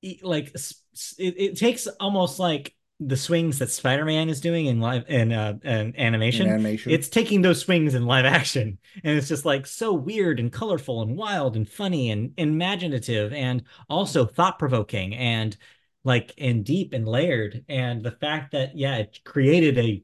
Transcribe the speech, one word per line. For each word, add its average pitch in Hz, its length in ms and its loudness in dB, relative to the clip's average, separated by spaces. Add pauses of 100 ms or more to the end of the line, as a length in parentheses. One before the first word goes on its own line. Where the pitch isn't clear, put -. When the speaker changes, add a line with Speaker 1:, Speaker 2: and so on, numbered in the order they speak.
Speaker 1:
E-, 190 200 -12
like, 156 320 -4
s-, - 280 -12 (120)
s-, - 240 -14
it, 185 200 -2
it 190 180 0
takes 240 300 0
almost, 196 520 -2
like, 156 360 -2 (260)
the 135 160 -2
swings 165 440 0
that 127 100 -2
Spider-Man 156 580 0
is 143 120 -4
doing 165 260 0
in 120 140 2
live, 120 280 -2
in, 117 240 2
uh, 107 300 -2
in 113 340 -2
animation. 113 520 2
Speaker 2:
In 110 60 2
animation. 107 360 -2
Speaker 1:
It's 160 180 2
taking 214 340 2
those 175 180 4
swings 156 340 2
in 120 120 0
live 127 180 4
action, 131 540 2 (260)
and 151 120 2
it's 143 120 -2
just, 151 160 -2
like, 139 220 0
so 220 260 -4
weird 170 480 0
and 120 120 -2
colorful 143 500 -4
and 127 140 -4
wild 180 400 -2
and 107 120 -2
funny 170 420 -2
and 107 260 -4
imaginative 156 960 -2
and 127 300 -2 (260)
also 151 380 2
thought-provoking 113 880 0
and, 113 420 -2 (480)
like, 123 340 2
and 120 260 0
deep 170 280 -2
and 117 140 -2
layered. 120 640 0
And 123 340 -4
the 117 80 -6
fact 147 420 -6
that, 139 240 -4
yeah, 139 200 -2
it 107 280 -6
created 143 540 4
a 110 260 0